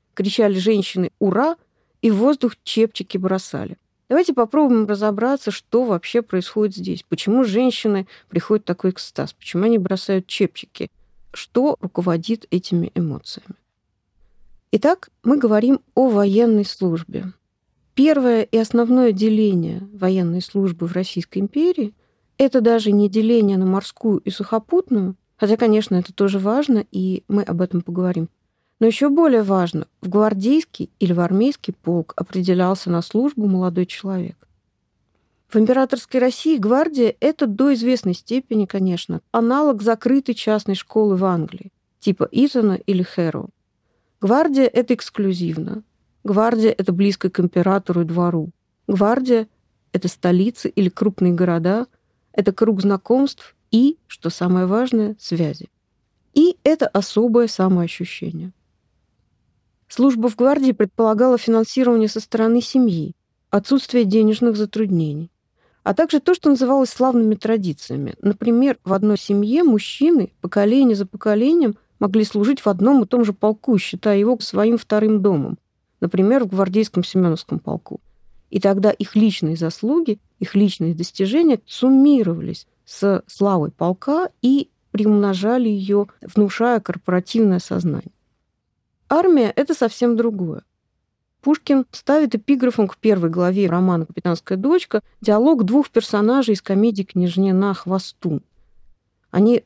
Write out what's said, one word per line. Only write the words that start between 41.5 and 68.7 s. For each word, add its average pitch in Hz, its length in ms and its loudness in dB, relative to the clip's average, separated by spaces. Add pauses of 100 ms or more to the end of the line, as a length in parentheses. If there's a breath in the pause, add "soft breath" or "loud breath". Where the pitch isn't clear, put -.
типа - 320 -2
Итона 240 420 2
или 185 280 -2
Хэроу. 165 480 -4 (720)
Гвардия — 269 500 2
это 240 220 0
эксклюзивно. 180 880 -4 (420)
Гвардия — 220 540 2
это 185 160 -2
близко 190 380 0
к - 80 -4
императору 180 600 0
и 170 40 0
двору. 170 460 -2 (340)
Гвардия — 220 600 0 (440)
это 180 160 -4
столицы 180 600 0
или 185 200 0
крупные 190 440 -2
города, 180 540 -2 (440)
это 196 200 0
круг 202 320 0
знакомств 233 720 -2 (160)
и, 269 340 2
что - 240 -10
самое 180 380 0
важное, 220 500 -2
связи. 160 500 -6 (680)
И 339 280 4
это 311 240 2
особое 226 600 0
самоощущение. 175 1040 -4 (1400)
Служба 247 380 2
в 226 80 -2
гвардии 262 380 2
предполагала 220 640 2
финансирование 226 720 0
со 220 100 -8
стороны 226 400 0
семьи, 185 560 -2 (360)
отсутствие 240 520 0
денежных 214 540 2
затруднений, 175 720 -4 (520)
а 202 100 -2
также 311 260 0
то, 359 140 2
что 339 160 2
называлось 262 400 2
славными 240 460 2
традициями. 175 840 -4
Например, 240 640 0